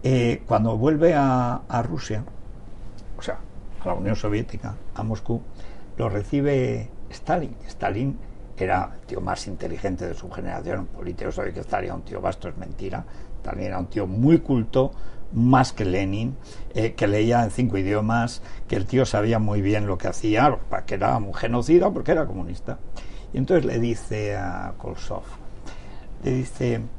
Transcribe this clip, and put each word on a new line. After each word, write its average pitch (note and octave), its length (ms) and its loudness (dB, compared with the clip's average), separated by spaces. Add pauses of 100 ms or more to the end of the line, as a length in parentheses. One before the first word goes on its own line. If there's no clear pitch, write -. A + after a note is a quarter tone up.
eh, B2 420 4
cuando A2 320 2
vuelve D#3 380 6
a, B2+ 520 4
a A#2+ 140 0
Rusia, A2+ 420 -4 (920)
o - 40 -8
sea, - 160 -4 (440)
a - 60 0
la F3+ 60 0
Unión A2+ 240 0
Soviética, G#2+ 580 -2 (180)
a A2 100 -4
Moscú, A2+ 380 -2 (560)
lo A#2 120 0
recibe B2 800 0 (200)
Stalin. D3 460 -2 (120)
Stalin G#2 500 -2 (380)
era F#2 360 0 (100)
el - 60 -16
tío F#2 140 -6
más F#2 260 -4
inteligente F2+ 600 -4
de E2+ 60 -4
su - 160 -8
generación, - 520 -6
un F2+ 60 -4
político, - 440 -6
sabe - 220 -4
que - 80 -6
estaría F2 320 -4
un F2 100 -6
tío F#2+ 180 -8
vasto, F#2 280 -2
es - 80 -6
mentira. F#2 460 -6 (380)
También F#2+ 280 -4
era F#2 100 -4
un F2+ 80 -4
tío G2+ 180 -2
muy A#2+ 340 6
culto, C3 520 2 (420)
más B2+ 400 6
que G#2+ 120 -2
Lenin, G2 500 0 (400)
eh, A2 180 0
que G#2+ 140 0
leía A2+ 360 4
en A2 60 0
cinco A2+ 280 2
idiomas, G#2+ 680 2 (240)
que - 80 0
el G2+ 100 0
tío B2+ 200 4
sabía G#2+ 340 2
muy G#2 220 2
bien G#2 260 4
lo F#2+ 100 0
que G2+ 100 -2
hacía, A2+ 480 4 (140)
pa-, F#2+ 160 0
que - 100 -2
era B2 220 2
un G2+ 160 -2
genocida B2 560 4
porque D#3 220 0
era D#3+ 160 4
comunista. F2+ 500 -4 (560)
Y C#3 60 0
entonces D3 260 4
le A#2 140 0
dice G#2+ 580 -2
a F#2 400 -4
Kolsov, F#2+ 460 -6 (1000)
le - 80 2
dice B2+ 500 0 (180)